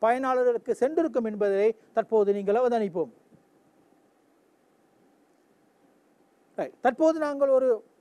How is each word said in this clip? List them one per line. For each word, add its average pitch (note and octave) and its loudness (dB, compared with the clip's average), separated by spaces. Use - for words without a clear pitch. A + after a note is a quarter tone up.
பயனாளர்களுக்கு B3 0
சென்றிருக்கும் B3+ -2
என்பதை G#3 0
தற்போது G#3 0
நீங்கள் G3+ -2
அவதானிப்போம். G#3+ -2
ரைட். - -8
தற்போது D#4+ 2
நாங்கள் C#4+ -2
ஒரு C4 2